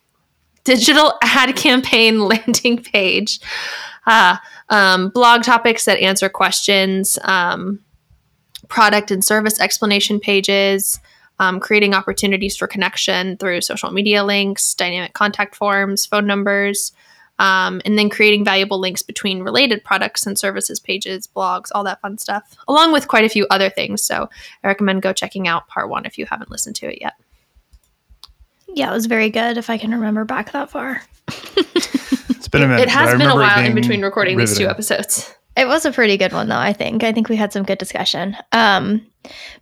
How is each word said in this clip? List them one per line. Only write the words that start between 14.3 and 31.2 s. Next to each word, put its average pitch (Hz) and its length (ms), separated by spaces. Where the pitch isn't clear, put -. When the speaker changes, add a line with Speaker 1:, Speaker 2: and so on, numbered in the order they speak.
Speaker 1:
dynamic 180 380
contact 202 420
forms, 196 520
phone 208 200
numbers, 202 680
um, 185 460
and 208 140
then 208 100
creating 208 360
valuable 196 360
links 185 220
between 190 400
related 233 420
products 202 420
and 202 120
services 196 420
pages, 190 560
blogs, 185 380
all 202 100
that 190 160
fun 202 180
stuff, - 380
along 320 260
with 285 160
quite 220 160
a 220 40
few 202 220
other 190 200
things. - 320
So - 260
I - 40
recommend 196 340
go 190 100
checking 190 340
out 170 220
part - 200
one - 180
if - 120
you - 80
haven't - 240
listened - 260
to - 140
it - 120
yet. - 100
Speaker 2:
Yeah, 269 140
it 190 40
was 220 120
very 220 240
good, 233 280
if 233 120
I 226 80
can 220 120
remember 220 340
back 226 280
that 285 180
far. 262 320